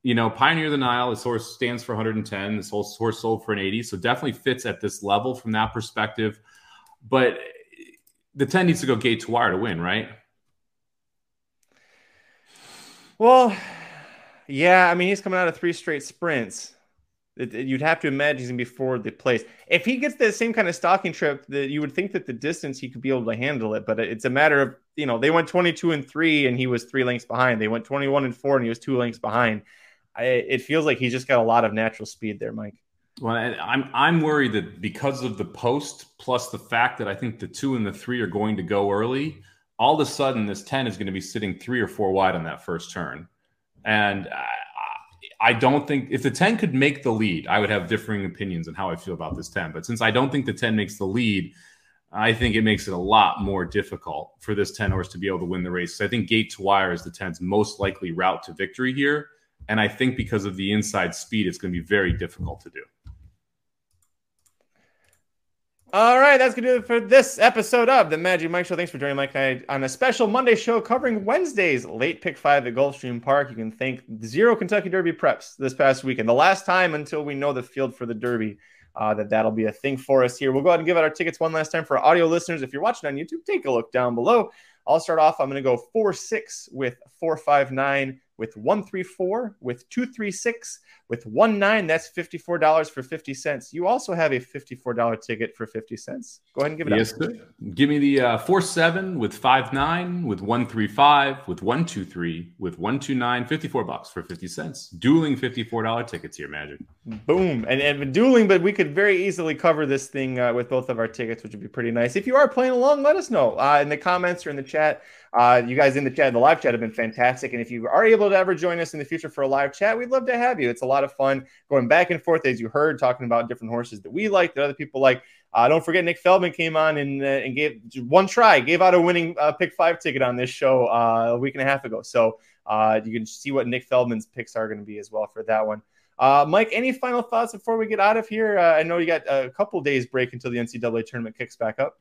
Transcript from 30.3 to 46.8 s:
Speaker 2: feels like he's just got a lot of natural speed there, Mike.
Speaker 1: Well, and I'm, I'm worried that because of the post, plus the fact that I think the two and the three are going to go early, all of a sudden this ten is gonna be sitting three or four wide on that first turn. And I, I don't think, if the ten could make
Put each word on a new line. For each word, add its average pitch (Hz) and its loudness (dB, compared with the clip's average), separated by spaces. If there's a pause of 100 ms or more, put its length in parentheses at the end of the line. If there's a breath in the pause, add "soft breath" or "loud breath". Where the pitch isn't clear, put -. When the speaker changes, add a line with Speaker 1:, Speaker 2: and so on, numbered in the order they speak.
Speaker 2:
feels 151 -2
like 147 0
he's 123 0
just 127 -6
got 123 4
a - 4
lot 113 4
of 104 -2
natural 110 -4
speed 107 -10
there, 110 -8
Mike. 107 -12 (440)
Speaker 1:
Well, 117 -2
and 117 -4
I'm, 123 -4
I'm 160 4
worried 147 0
that 98 -6
because 131 -6
of 107 -8
the 95 -4
post, - -6
plus 123 -2
the - -10
fact 120 -2
that 107 -6
I 98 -4
think 117 -8
the 98 -10
two 135 -4
and 113 -2
the 98 -4
three 123 -6
are 101 -2
going 104 -2
to 95 -6
go 101 0
early, 127 -2 (380 soft breath)
all 139 4
of 156 -2
a 143 4
sudden 127 -2
this 101 -6
ten 135 -4
is 101 -6
gonna 98 -6
be 95 -6
sitting 95 -8
three 123 -4
or 95 0
four 95 -4
wide 95 2
on 82 -6
that 76 -12
first 85 -10
turn. 78 -10 (580)
And 101 2
I, 64 -10 (960)
I 117 6
don't 135 4
think, 139 -2
if 131 -4
the 131 0
ten 214 2
could 175 0
make 139 2